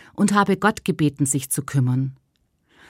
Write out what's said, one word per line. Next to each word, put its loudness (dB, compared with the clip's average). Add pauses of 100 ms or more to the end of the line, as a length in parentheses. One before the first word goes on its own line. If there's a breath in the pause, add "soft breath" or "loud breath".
(140 loud breath)
und 2
habe 2
Gott 0
gebeten, 0
sich -4
zu -4
kümmern. -2 (720 soft breath)